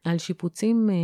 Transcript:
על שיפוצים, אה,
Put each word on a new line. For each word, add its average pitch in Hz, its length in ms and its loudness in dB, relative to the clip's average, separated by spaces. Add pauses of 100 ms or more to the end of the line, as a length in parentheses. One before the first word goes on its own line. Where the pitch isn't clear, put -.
על 170 140 0
שיפוצים, 214 720 0
אה, 196 140 0